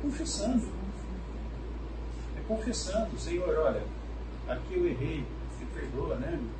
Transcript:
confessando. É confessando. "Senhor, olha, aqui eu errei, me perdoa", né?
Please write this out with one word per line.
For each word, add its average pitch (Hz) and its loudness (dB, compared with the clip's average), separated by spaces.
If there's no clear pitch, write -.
confessando. 254 2
É - -2
confessando. 220 2
"Senhor, 160 2
olha, 147 6
aqui - -2
eu 175 6
errei, 135 2
me 123 -6
perdoa", - 0
né? 127 0